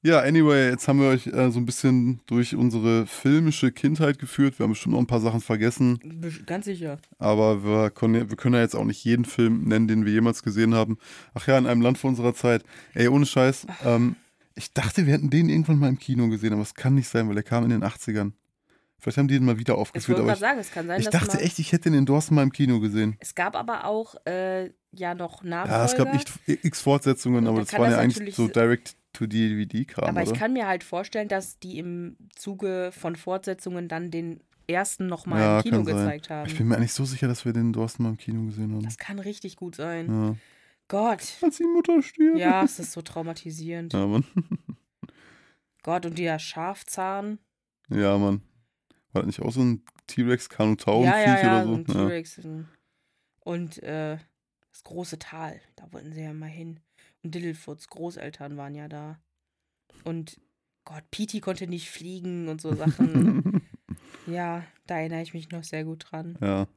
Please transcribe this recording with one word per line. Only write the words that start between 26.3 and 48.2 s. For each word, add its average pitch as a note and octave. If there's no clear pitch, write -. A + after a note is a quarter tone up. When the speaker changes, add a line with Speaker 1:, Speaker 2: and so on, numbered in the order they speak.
Speaker 1:
echt D3
x -
Fortsetzungen, C3
Speaker 2:
Und A2+
Speaker 1:
aber A2
Speaker 2:
da A2
Speaker 1:
das -
Speaker 2:
kann -
Speaker 1:
waren A#2+
Speaker 2:
das A#2
Speaker 1:
ja A2+
eigentlich A#2+
Speaker 2:
natürlich G#2
Speaker 1:
so A#2
Speaker 2:
se- -
Speaker 1:
Direct-to-D A2+
V F#2+
D-Kram, -
Speaker 2:
Aber F3
ich F3+
Speaker 1:
oder? A#2+
Speaker 2:
kann A3
mir A#3+
halt F#3
vorstellen, G#3
dass F#3+
die F3+
im F3
Zuge F#3+
von E3+
Fortsetzungen F#3
dann E3+
den E3
ersten F#3
noch F3
mal -
Speaker 1:
Ja, G#2+
Speaker 2:
im A2
Kino A2+
Speaker 1:
kann G#2+
sein. -
Speaker 2:
gezeigt G2+
haben. D3+
Speaker 1:
Ich D#3
bin A2+
mir A#2
eigentlich A#2
so C3+
sicher, C3
dass B2
wir A#2
den A#2
in A2+
Dorsten A2+
mal A2+
im A2
Kino A2+
gesehen G#2+
haben. G#2+
Speaker 2:
Das A2+
kann G3+
richtig G3
gut F3
sein. E3
Speaker 1:
Ja. A2
Speaker 2:
Gott. G#3+
Speaker 1:
Als E4
die E4+
Mutter E4+
stirbt. D#4+
Speaker 2:
Ja, F#3
es -
ist E3
so E3+
traumatisierend. E3
Speaker 1:
Ja, G2
Mann. A2
<laughs> -
Speaker 2:
Gott, F3
und E3
der E3
Schafzahn. G3
Speaker 1:
Ja, G2+
Mann. G2+